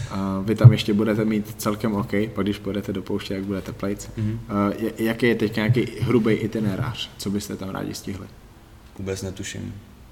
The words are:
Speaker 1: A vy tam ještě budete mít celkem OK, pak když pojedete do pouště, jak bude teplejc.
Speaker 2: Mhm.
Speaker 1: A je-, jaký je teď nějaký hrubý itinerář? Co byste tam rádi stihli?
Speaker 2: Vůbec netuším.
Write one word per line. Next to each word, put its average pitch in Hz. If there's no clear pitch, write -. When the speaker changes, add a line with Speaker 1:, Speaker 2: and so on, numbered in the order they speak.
Speaker 1:
A 95
vy 107
tam 113
ještě 107
budete 107
mít 107
celkem 107
OK, 101
pak 98
když 101
pojedete 101
do 95
pouště, 101
jak 95
bude 98
teplejc. -
Speaker 2:
Mhm. 110
Speaker 1:
A 101
je-, 110
jaký 113
je 113
teď 107
nějaký 110
hrubý 117
itinerář? 101
Co -
byste 101
tam 95
rádi 98
stihli? 98
Speaker 2:
Vůbec 95
netuším. 98